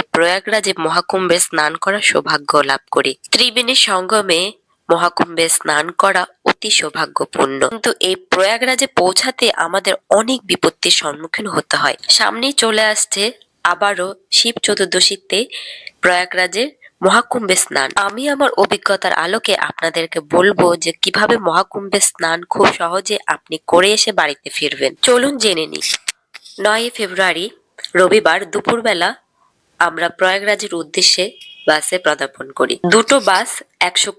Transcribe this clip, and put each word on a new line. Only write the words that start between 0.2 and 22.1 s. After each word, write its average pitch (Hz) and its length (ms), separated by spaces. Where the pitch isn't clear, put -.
মহাকুম্ভে 175 600
স্নান 156 380
করার 202 260
সৌভাগ্য 147 480
লাভ 135 160
করি। 135 200
ত্রিবেণী 240 500
সঙ্গমে 190 600
মহাকুম্ভে 170 600
স্নান 151 360
করা 185 260
অতি 202 260
সৌভাগ্যপূর্ণ, 143 880
কিন্তু 226 220
এই 185 140
প্রয়াগরাজে 233 580
পৌঁছাতে 185 480
আমাদের 185 340
অনেক 226 340
বিপত্তির - 540
সম্মুখীন 160 480
হতে - 300
হয়। 143 200
সামনেই 226 440
চলে 220 320
আসছে 214 380
আবারও 180 420
শিব 233 320
চতুর্দশীতে 190 760
প্রয়াগরাজে 180 640
মহাকুম্ভে 196 560
স্নান। 135 320
আমি 208 300
আমার 277 280
অভিজ্ঞতার 196 600
আলোকে 190 360
আপনাদেরকে 165 520
বলবো 180 440
যে 165 160
কিভাবে 214 380
মহাকুম্ভে 190 640
স্নান 170 380